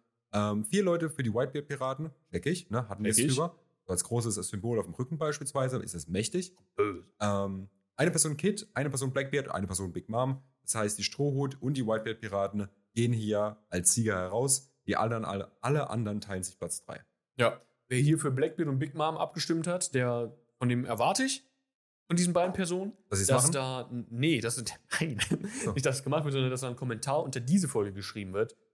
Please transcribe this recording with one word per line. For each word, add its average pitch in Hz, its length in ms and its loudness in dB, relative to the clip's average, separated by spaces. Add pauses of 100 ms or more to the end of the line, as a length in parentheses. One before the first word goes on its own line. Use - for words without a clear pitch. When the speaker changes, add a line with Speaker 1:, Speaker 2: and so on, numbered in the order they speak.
(320)
Speaker 1:
ähm, 104 320 2
vier 196 200 2
Leute 170 260 2
für 143 140 -4
die 107 100 0
Whitebeard-Piraten, 135 800 -2 (200)
check - 140 -2
ich, 175 240 -2
ne, 113 180 -2
hatten 101 160 -6
wir 107 80 2
es 101 60 6
Speaker 2:
Check 120 100 6
ich. 135 80 2
Speaker 1:
drüber. 165 220 -2 (280)
So 92 60 -4
als 87 120 -2
großes 117 320 -2
Symbol 107 440 -4
auf 90 60 -2
dem 87 80 -12
Rücken 139 240 -6
beispielsweise 139 600 -2
ist - 180 -6
es 80 120 -8
mächtig. 113 460 -2 (220)
Speaker 2:
Böse. 104 280 0 (160)
Speaker 1:
Ähm, 98 480 0 (280)
eine 160 160 4
Person 156 260 2
Kid, 208 380 -2
eine 139 160 0
Person 131 200 -2
Blackbeard, 135 380 -2
eine 98 180 -2
Person 92 240 -4
Big 87 160 -8
Mom. 131 340 0 (200)
Das - 140 -2
heißt, 107 240 0
die 101 40 -6
Strohhut 139 580 0
und 131 120 2
die 131 120 0
Whitebeard-Piraten 104 840 -2 (240)
gehen 120 180 4
hier 107 460 2 (120)
als 90 240 4
Sieger 110 220 2
heraus. 107 560 0 (160)
Die - 80 0
anderen, 113 300 0
alle, 98 260 -6 (100)
alle 143 280 0
anderen 107 320 -2
teilen 95 220 -6
sich - 140 -8
Platz - 280 -8
drei. - 180 -12 (340)
Speaker 2:
Ja, 117 220 4 (300)
wer 110 100 2
hier 151 180 6
für 147 140 0
Blackbeard 151 380 0
und 135 100 0
Big 139 160 -4
Mom 160 220 0
abgestimmt 165 500 -2
hat, 180 260 -2
der, 120 400 0 (260)
von 123 100 2
dem 123 160 2
erwarte 123 380 2
ich, 269 220 -2 (600)
von 170 80 0
diesen 175 180 2
beiden 180 200 4
Personen, 185 400 -2 (160)
Speaker 1:
Dass 95 100 0
sie's 98 80 4
Speaker 2:
dass 135 160 6
Speaker 1:
machen? 139 100 6
Speaker 2:
da, 131 280 -2 (100)
n-, 120 180 -6
nee, 127 300 2
das 117 160 -2
sind, - 180 -6 (140)
<laughs> - 120 -2
nein, 147 200 -2 (440)
Speaker 1:
So. 98 100 -2
Speaker 2:
nicht, 135 120 0
dass 131 120 2
es - 60 -8
gemacht 147 200 0
wird, 143 100 -2
sondern 131 180 2
dass 127 100 -4
da 131 80 -4
ein 120 60 -6
Kommentar 131 480 -2
unter 127 160 -4
diese 156 280 2
Folge 101 260 0
geschrieben 98 400 -8
wird 110 220 0 (180)